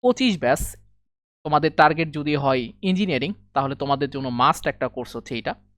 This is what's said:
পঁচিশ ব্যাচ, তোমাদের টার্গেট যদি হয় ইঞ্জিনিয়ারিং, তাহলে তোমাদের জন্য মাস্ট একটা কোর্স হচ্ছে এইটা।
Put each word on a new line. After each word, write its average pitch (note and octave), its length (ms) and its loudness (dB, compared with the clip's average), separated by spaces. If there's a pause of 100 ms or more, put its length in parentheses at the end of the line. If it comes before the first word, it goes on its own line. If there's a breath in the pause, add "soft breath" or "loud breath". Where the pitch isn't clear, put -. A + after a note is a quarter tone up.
পঁচিশ B3 360 2
ব্যাচ, - 380 0 (680)
তোমাদের D3+ 320 2
টার্গেট D#3 380 4
যদি D3+ 220 -2
হয় C3 360 0 (100)
ইঞ্জিনিয়ারিং, F#3 520 -2 (180)
তাহলে C#3 240 -2
তোমাদের C#3 340 -2
জন্য C3+ 180 -6
মাস্ট B2+ 380 2
একটা C3 220 -4
কোর্স - 280 -10
হচ্ছে A#2 180 -10
এইটা। A#2 200 -6 (240)